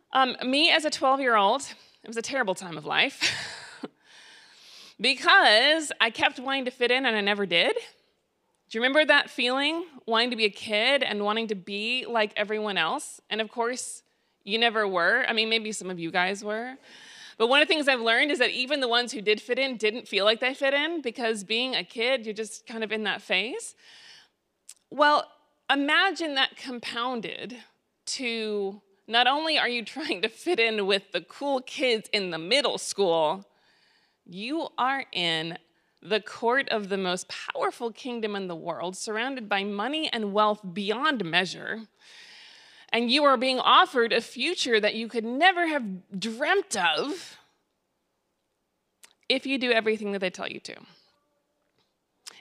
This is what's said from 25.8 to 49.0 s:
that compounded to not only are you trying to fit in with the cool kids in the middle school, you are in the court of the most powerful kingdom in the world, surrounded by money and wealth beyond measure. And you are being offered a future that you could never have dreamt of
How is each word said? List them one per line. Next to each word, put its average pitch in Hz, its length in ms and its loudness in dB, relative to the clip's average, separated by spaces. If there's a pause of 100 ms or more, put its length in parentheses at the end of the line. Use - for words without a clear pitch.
that 269 220 0
compounded 240 1000 -6 (480)
to 214 760 -4 (280)
not 233 180 4
only 302 320 0
are - 100 2
you 240 160 -4
trying 285 380 -6
to 220 60 -2
fit 330 320 -2
in 220 260 2
with 196 260 0
the 180 100 -4
cool 277 380 -4
kids 254 520 -2
in 196 180 -2
the 160 80 -6
middle 196 400 0
school, 170 640 0 (800)
you 240 440 -6 (100)
are 262 340 -2
in 165 460 -2 (420)
the 202 200 -2
court 247 480 -2
of 208 200 -4
the 196 80 -2
most 180 320 -4
powerful - 600 -6
kingdom 220 460 -8
in 196 100 -6
the 175 80 -8
world, 165 420 -8
surrounded 233 520 -6
by 196 160 0
money 240 480 -4
and 214 200 -4
wealth 208 280 2 (120)
beyond 220 520 -2
measure. 170 580 -2 (1120)
And 233 180 0
you 294 140 4
are 269 120 8
being 254 220 0
offered 254 540 4
a 220 80 4
future 254 580 -2
that 208 160 2
you 226 140 -6
could 226 160 -4
never 339 420 2
have 294 180 -2 (340)
dreamt 262 580 -2
of 185 600 -2 (1900)